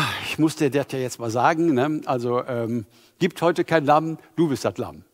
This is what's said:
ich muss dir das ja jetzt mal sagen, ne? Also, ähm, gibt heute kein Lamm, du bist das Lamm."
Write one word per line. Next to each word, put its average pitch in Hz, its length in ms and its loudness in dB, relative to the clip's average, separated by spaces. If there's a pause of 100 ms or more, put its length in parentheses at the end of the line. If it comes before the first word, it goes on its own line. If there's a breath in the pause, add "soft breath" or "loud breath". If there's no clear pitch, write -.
(240 loud breath)
ich - 160 -8
muss 151 160 2
dir 147 140 0
das 135 220 0
ja 135 80 -4
jetzt 127 200 -6
mal 117 120 -4
sagen, 156 420 2
ne? 147 320 0
Also, 123 400 0
ähm, 117 400 -4 (340 soft breath)
gibt 175 220 -2
heute 170 240 2
kein 160 200 2
Lamm, 156 340 2 (180 loud breath)
du 165 100 4
bist 135 160 -2
das 110 140 -2
Lamm." 80 260 -10 (100)